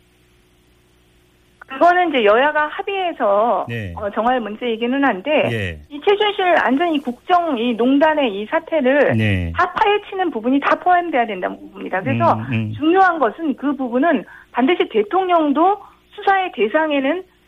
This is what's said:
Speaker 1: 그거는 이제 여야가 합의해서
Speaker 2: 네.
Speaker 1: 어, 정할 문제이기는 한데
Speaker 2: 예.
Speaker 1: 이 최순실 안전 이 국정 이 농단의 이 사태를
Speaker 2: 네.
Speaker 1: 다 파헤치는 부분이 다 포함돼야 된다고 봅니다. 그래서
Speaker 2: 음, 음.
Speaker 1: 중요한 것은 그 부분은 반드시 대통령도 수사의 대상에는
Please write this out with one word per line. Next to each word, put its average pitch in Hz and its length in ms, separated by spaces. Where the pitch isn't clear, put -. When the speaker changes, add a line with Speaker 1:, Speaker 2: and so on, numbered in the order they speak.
Speaker 1:
그거는 349 440
이제 262 140
여야가 294 440
합의해서 254 1000
Speaker 2:
네. 107 280
Speaker 1:
어, 202 140
정할 240 300
문제이기는 233 640
한데 220 260
Speaker 2:
예. 92 380
Speaker 1:
이 285 160
최순실 403 540
안전 311 360
이 285 60
국정 330 580
이 240 160
농단의 277 560
이 214 40
사태를 277 720
Speaker 2:
네. 95 400
Speaker 1:
다 359 160
파헤치는 403 580
부분이 247 300
다 311 180
포함돼야 339 480
된다고 196 300
봅니다. 190 320
그래서 - 320
Speaker 2:
음, 110 180
음. 110 240
Speaker 1:
중요한 339 420
것은 269 380
그 277 180
부분은 254 500
반드시 349 380
대통령도 339 880
수사의 392 400
대상에는 294 680